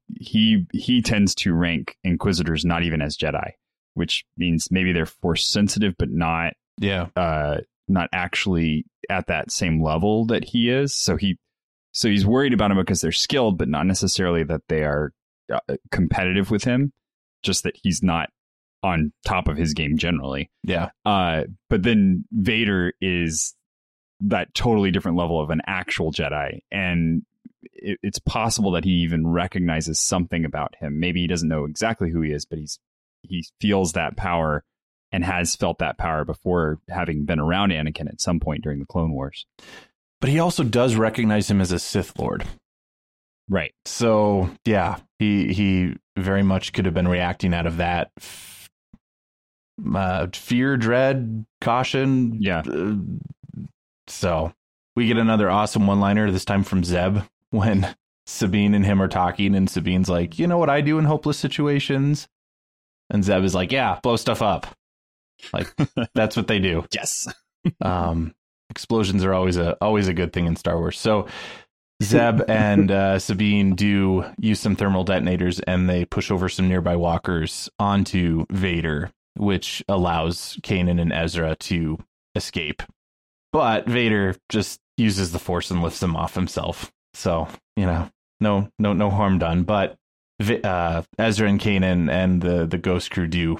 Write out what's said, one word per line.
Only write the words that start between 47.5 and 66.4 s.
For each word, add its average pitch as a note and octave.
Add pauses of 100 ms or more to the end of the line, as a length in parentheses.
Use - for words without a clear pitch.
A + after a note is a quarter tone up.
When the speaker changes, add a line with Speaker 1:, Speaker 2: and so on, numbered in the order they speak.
Speaker 2:
out E2+
of E2
that F2
f-, - (1300)
uh, F#2
fear, C3
dread, A#2+ (160)
caution. B2+
Speaker 1:
Yeah. F#2
Speaker 2:
Uh, F#2 (1120)
so E2 (420)
we A#2+
get A2+
another A2
awesome G#2
one-liner, G2+
this F#2
time G2
from F#2
Zeb, F2+ (320)
when G2 (320)
Sabine G#2
and G2+
him G2
are F#2+
talking, G2
and F#2+
Sabine's F2+
like, F2
"You E3
know F3
what D#3+
I C#3+
do D3+
in D#3
hopeless D3+
situations?" C#3+ (840)
And G2+
Zeb F#2+
is F#2
like, F#2
"Yeah, A#2+
blow A#2+
stuff -
up." F#2+ (840)
Like, - (200)
Speaker 1:
<laughs> A#2
Speaker 2:
that's A2
what A2+